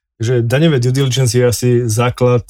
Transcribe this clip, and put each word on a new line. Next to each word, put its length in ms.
Takže 240
daňové 320
due 160
diligence 400
je 80
asi 280
základ, 600